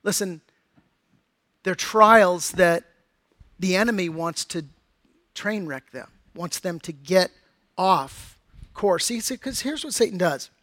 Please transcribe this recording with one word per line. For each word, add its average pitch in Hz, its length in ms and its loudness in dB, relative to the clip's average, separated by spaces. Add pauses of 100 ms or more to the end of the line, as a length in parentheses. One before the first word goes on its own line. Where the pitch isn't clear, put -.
listen, 190 380 -4 (1200)
they're 185 120 -2
trials 214 800 4
that 170 320 2 (760)
the 180 160 0
enemy 202 320 0
wants 165 380 -6
to 170 180 -8 (680)
train 208 320 -6
wreck 135 260 -12
them, 127 160 -14 (260)
wants 170 260 -8
them 170 220 -8
to 165 120 -12
get 165 360 0 (480)
off 180 600 0 (360)
course." 185 340 0
See, 233 120 -4
see, 247 160 -6
'cause - 260 -8
here's 294 220 -6
what 285 100 -12
Satan 214 240 -2
does. 160 320 -2 (140)